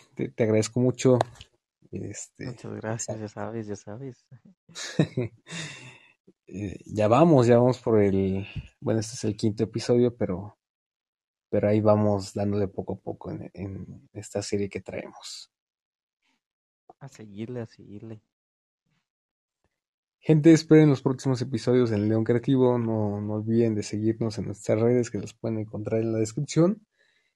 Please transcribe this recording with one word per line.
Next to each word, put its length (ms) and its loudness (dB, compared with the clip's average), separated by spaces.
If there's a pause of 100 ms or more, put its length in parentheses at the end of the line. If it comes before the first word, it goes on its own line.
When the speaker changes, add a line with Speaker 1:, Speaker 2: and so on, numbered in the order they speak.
(160)
Speaker 1:
te, 140 -6
te 140 -4
agradezco 360 0
mucho. 400 2 (720)
Este, 560 -12
Speaker 2:
Muchas 260 -14
gracias, 460 -8
ya 80 -10
sabes, 400 -10
ya 80 -8
sabes. 500 -16 (440)
Speaker 1:
<laughs> 760 -6 (1040)
Eh, 380 -10
ya 220 0
vamos, 400 6
ya 100 8
vamos 220 4
por 200 2
el, 460 2 (340)
bueno, 200 -2
este 160 -8
es 80 -12
el 120 -2
quinto 280 -2
episodio, 520 0
pero, 440 -8 (920)
pero 180 0
ahí 140 4
vamos 540 2
dándole 320 -2
poco 260 -8
a 60 -14
poco 320 -12
en, 240 -12
en 580 -14
esta 300 -10
serie 260 -6
que 100 -10
traemos. 720 -16 (1500)
Speaker 2:
A 100 -18
seguirle, 520 -12
a 40 -10
seguirle. 560 -18 (2000)
Speaker 1:
Gente, 340 6
esperen 360 8
los 120 2
próximos 400 -2
episodios 500 0
en 180 0
León 140 2
Creativo. 540 2
No, 440 -2
no 120 -6
olviden 400 0
de 100 -4
seguirnos 540 -4
en 80 -6
nuestras 340 -2
redes, 300 2
que 100 -8
las 140 -12
pueden 260 -6
encontrar 420 -4
en 120 -2
la 60 -2
descripción. 680 0 (500)